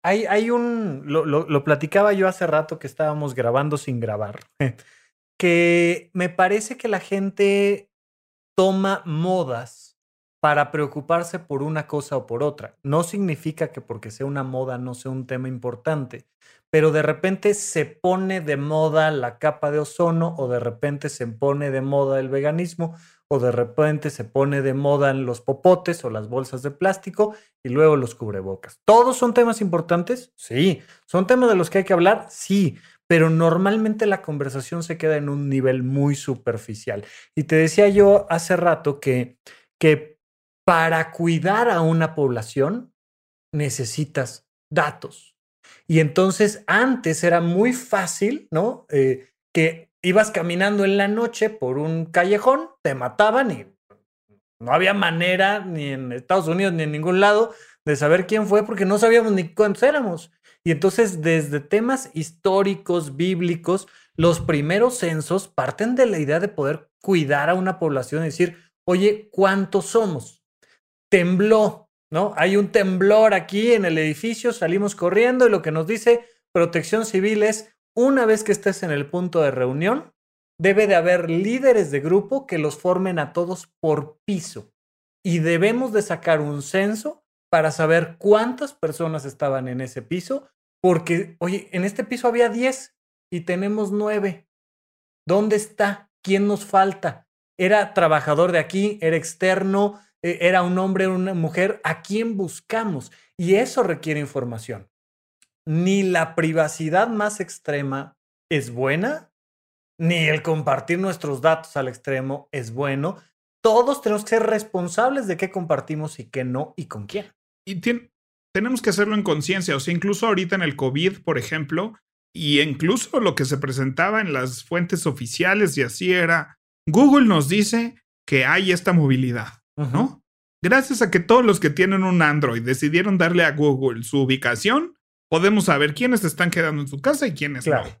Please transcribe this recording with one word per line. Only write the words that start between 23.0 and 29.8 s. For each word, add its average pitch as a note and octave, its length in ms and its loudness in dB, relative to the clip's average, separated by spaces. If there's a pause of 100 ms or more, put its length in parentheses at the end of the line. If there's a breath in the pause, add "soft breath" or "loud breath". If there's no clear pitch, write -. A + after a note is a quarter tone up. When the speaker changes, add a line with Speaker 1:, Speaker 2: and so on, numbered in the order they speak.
Speaker 1:
o C#3+ 120 0
de B2 120 2
repente D3 600 0
se A#2+ 120 -12
pone C#3 380 -2
de C3 140 -2
moda C#3+ 400 2
los B2 260 -6
popotes F3+ 640 2
o A#2 60 -6
las A2 180 -8
bolsas B2+ 320 -6
de C#3 80 -6
plástico F#3+ 640 -2 (300 loud breath)
y B2+ 60 -8
luego D3+ 260 4
los B2+ 180 -2
cubrebocas. F#2+ 720 -10
¿Todos A#3+ 320 6
son A#3 160 0
temas A#3 280 2
importantes? F3 720 -2